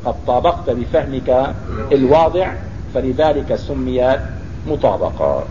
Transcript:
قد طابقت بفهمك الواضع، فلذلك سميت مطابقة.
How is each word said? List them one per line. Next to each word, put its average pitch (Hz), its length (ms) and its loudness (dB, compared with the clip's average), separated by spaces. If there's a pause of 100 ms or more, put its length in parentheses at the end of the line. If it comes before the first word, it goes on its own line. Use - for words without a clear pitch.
قد 123 100 -2 (120)
طابقت 139 440 2
بفهمك 127 840 0 (380)
الواضع، 160 600 4 (420)
فلذلك 131 600 0
سميت 127 680 0 (480)
مطابقة. 78 840 0